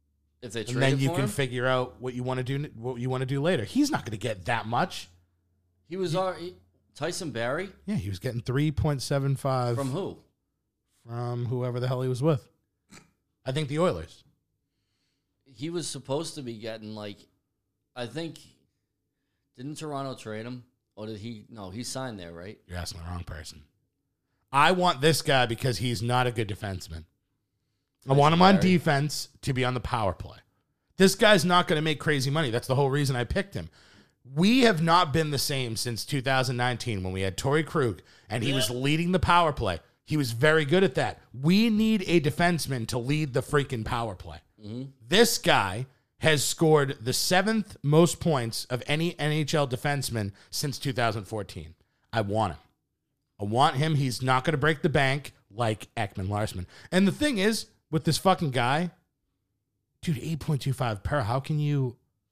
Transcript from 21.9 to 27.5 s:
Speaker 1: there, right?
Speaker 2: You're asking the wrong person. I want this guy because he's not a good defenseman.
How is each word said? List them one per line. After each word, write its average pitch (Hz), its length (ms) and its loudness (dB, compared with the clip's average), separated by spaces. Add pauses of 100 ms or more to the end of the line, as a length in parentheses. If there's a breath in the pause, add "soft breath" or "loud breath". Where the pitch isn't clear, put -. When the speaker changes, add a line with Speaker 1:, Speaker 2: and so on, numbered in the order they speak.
Speaker 1:
there, 85 120 -14
right? 87 260 -16 (100)
Speaker 2:
You're 87 100 -10
asking 85 240 -10
the 82 80 -12
wrong 87 140 -8
person. 78 400 -14 (880)
I 147 200 6
want 175 300 2
this 151 200 4
guy 131 260 2
because 117 320 -2
he's 120 220 -2
not 123 260 0
a 123 40 0
good 107 160 -4
defenseman. 90 580 -10 (1000)